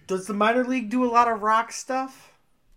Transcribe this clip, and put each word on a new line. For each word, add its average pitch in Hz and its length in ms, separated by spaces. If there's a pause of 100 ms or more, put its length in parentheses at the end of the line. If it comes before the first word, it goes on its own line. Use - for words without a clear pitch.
Does 185 200
the 214 60
minor 226 300
league 247 260
do 254 160
a - 40
lot 233 180
of 220 140
rock 220 300
stuff? - 640 (440)